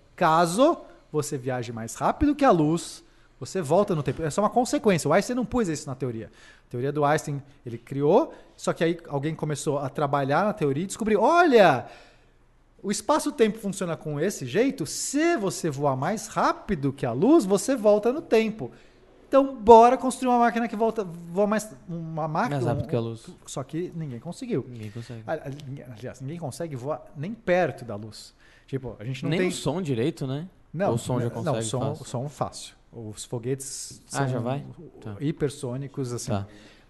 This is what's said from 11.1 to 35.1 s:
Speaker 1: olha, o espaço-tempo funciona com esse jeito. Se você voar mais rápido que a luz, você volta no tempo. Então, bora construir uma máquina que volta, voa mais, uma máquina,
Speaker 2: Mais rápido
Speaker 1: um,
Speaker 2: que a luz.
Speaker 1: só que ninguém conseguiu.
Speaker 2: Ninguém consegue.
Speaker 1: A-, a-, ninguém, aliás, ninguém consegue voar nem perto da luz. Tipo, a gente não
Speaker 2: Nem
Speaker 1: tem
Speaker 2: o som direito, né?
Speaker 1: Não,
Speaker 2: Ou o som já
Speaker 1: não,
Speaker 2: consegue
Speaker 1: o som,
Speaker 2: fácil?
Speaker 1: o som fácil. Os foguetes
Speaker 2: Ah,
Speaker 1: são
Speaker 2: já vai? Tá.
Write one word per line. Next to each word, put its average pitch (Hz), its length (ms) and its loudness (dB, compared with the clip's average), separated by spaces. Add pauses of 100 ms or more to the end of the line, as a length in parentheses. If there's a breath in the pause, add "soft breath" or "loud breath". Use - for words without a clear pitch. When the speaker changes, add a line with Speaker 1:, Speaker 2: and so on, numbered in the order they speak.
Speaker 1:
olha, 233 640 6 (920 loud breath)
o 196 120 -4
espaço-tempo 294 640 0
funciona 185 380 -4
com 147 240 -6
esse 165 260 -2
jeito. 190 400 0
Se 330 500 0
você 190 340 -4
voar 139 260 0
mais 170 320 -4
rápido 190 640 -2
que - 120 -8
a 127 80 -2
luz, 226 320 6
você 196 300 0
volta 214 380 4
no 311 100 -6
tempo. 220 480 0 (560 loud breath)
Então, 269 300 4
bora 233 420 10
construir 254 320 -2
uma 247 80 4
máquina 233 280 2
que - 100 -8
volta, 226 280 -2
voa 170 420 -2
mais, 214 240 -2 (160)
uma 160 400 -6
máquina, 156 300 -2
Speaker 2:
Mais 131 100 0
rápido 110 200 0
Speaker 1:
um, - 20 -14
Speaker 2:
que 127 80 0
a 117 40 2
luz. 113 260 -6 (180)
Speaker 1:
só - 180 -8
que 165 320 -8
ninguém 151 240 -8
conseguiu. 170 480 -6
Speaker 2:
Ninguém 113 240 -12
consegue. 113 360 -12
Speaker 1:
A-, 160 80 -6
a-, 147 160 -8 (160)
ninguém, 127 180 -12 (140)
aliás, 113 240 -14
ninguém 143 160 -10
consegue 160 380 -8
voar 135 260 -8 (120)
nem 175 200 -10
perto 175 500 0
da 113 100 -8
luz. 104 400 -14 (320 soft breath)
Tipo, 131 320 -8
a 107 60 -14
gente 131 180 -8
não 170 80 -2
Speaker 2:
Nem 170 100 0
Speaker 1:
tem 185 80 2
Speaker 2:
o - 40 -2
som 156 300 -4
direito, 139 440 -2
né? 143 220 -6 (240)
Speaker 1:
Não, 180 180 -2
Speaker 2:
Ou 117 40 2
o 117 40 0
som 127 200 -2
já 120 80 0
Speaker 1:
não, 120 40 -4
Speaker 2:
consegue 117 280 -2
Speaker 1:
o 113 40 -2
som, 120 180 -4
Speaker 2:
fácil? 143 220 -4
Speaker 1:
o - 40 -16
som 131 220 -6
fácil. - 460 -8 (160)
Os 107 360 -14
foguetes 127 800 -8
Speaker 2:
Ah, - 120 -12
Speaker 1:
são 139 100 -2
Speaker 2:
já 123 100 -2
vai? 131 260 -4 (380)
Tá. 104 180 -12